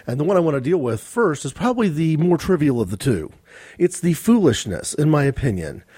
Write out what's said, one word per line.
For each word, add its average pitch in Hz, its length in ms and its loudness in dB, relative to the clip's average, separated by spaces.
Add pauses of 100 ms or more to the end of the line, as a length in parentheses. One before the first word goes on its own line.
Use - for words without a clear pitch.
and 123 140 -4
the 147 40 0
one 190 120 0
I 180 40 4
want 156 160 0
to 139 40 -2
deal 151 160 0
with 120 240 -2
first 185 460 -2
is 135 60 -6
probably 226 360 -2
the 160 300 0
more 175 180 4
trivial 147 460 2
of 92 80 -2
the 92 80 -6
two. 95 320 -2 (480)
It's 175 200 0
the 175 140 0
foolishness, 160 800 0
in 147 160 0
my 147 160 4
opinion, 98 600 -4 (140)